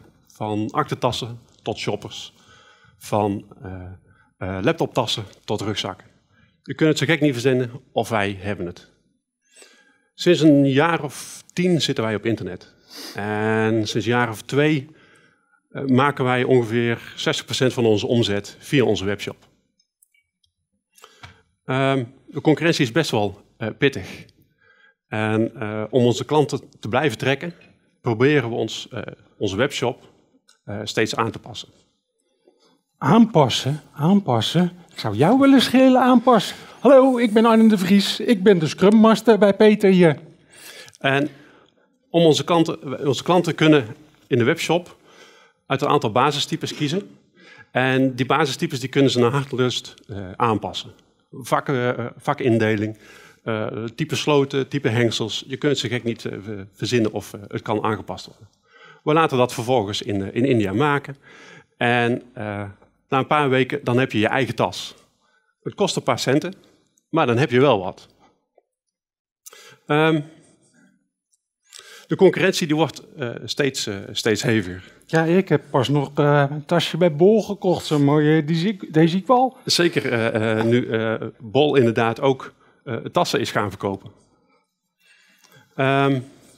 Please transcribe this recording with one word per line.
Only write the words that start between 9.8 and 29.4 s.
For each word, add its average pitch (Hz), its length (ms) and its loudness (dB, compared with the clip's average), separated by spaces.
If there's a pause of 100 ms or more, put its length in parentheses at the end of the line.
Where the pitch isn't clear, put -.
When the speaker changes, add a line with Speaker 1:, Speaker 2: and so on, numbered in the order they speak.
Speaker 1:
Sinds 165 280 2
een 143 280 6
jaar 151 340 2
of - 400 -14 (100)
tien 175 280 0
zitten 131 220 -4
wij 110 120 -2
op 101 100 -6
internet. 92 480 -6 (420)
En 110 720 -2
sinds - 60 -8
een 110 180 -2
jaar 120 180 0
of 104 120 -10
twee, 143 520 -2 (760)
eh, 139 140 -12
maken 135 420 2
wij 123 180 0
ongeveer 120 720 0
zestig - 300 -4
procent - 280 -2
van 123 120 -2
onze 107 220 0
omzet 101 520 -2
via 139 240 0
onze 104 220 0
webshop. 98 320 -8 (2250)
Ehm, 135 380 0 (240)
de - 140 -10
concurrentie 156 420 2
is 117 80 -2
best 151 200 0
wel, 104 300 -2 (160)
eh, 110 200 -6
pittig. - 480 -4 (840)
En, 110 480 -2
eh, 107 340 -8
om 123 160 2
onze 120 200 0
klanten 147 340 0 (200)
te - 80 -12
blijven 123 300 0
trekken, 139 360 -4 (480)
proberen 127 480 0
we 117 60 -8
ons, 117 360 -8
eh, - 100 -12 (360)
onze 98 180 -4